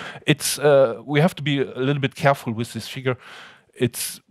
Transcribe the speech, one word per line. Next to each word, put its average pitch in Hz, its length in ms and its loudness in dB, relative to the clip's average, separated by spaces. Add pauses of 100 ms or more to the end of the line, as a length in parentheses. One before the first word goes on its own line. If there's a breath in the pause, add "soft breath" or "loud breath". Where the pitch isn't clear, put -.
(260 loud breath)
It's, - 320 0
uh, 135 480 4
we 143 140 2
have 170 160 2
to 147 80 -10
be 143 160 0
a 127 200 -4
little 135 220 0
bit 131 140 -4
careful 139 380 0
with 113 180 -6
this 113 160 -8
figure. 131 300 -4 (560 loud breath)
It's - 580 -2